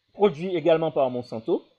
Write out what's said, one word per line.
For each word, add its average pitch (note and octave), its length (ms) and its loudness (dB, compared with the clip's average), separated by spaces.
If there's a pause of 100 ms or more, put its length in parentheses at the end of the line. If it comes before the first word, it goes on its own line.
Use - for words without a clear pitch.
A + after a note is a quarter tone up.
(140)
produit F#3 440 0
également D#3+ 340 2
par C#3 180 0
Monsanto. B2 540 -6 (160)